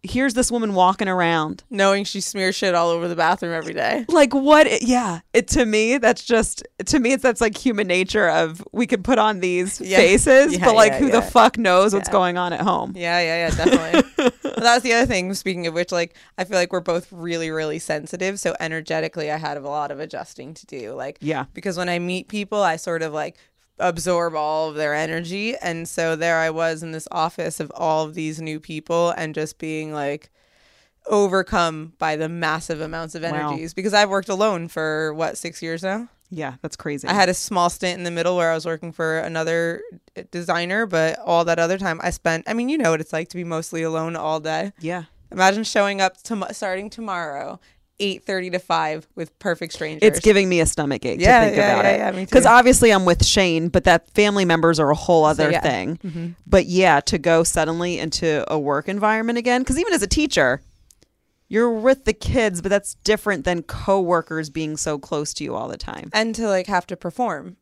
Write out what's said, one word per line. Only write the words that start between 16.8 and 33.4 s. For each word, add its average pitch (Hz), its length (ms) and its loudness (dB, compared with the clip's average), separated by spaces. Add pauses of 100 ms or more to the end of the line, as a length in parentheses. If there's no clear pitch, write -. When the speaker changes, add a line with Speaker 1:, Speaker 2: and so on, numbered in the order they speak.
Speaker 2:
both 175 300 -4
really, 170 400 -6
really 156 280 -4
sensitive. 175 600 -8
So 165 200 -2
energetically, 160 720 -6
I 156 60 -4
had 151 200 -8
a 143 40 -12
lot 143 300 -6
of 139 80 -12
adjusting 151 560 -14
to - 120 -20
do. 120 260 -14
Like, 135 280 -12
Speaker 1:
Yeah. 143 320 -4
Speaker 2:
because 180 240 -8
when 180 120 -4
I 175 100 -2
meet 180 280 -6
people, 208 340 -4
I 170 140 0
sort 165 260 -6
of, 160 120 -6
like, 151 240 -8 (420)
absorb 170 560 0
all 156 340 -2
of 147 60 -12
their 151 180 -2
energy. 170 640 -4
And 165 300 -8
so 165 280 -2
there 165 220 0
I 160 120 0
was 165 340 -4
in 160 80 -10
this 160 200 -12
office 160 480 -4
of 151 160 -8
all 156 300 0
of 156 80 -14
these 156 280 -8
new 156 180 -8
people 170 580 -2
and 156 180 -8
just 156 220 -6
being, 156 360 -8
like, 143 360 -6 (800)
overcome 180 880 0
by 156 180 -2
the 160 140 -4
massive 160 520 -4
amounts 160 340 -10
of 160 80 -10
Speaker 1:
Wow. 170 60 -4
Speaker 2:
energies 151 440 -6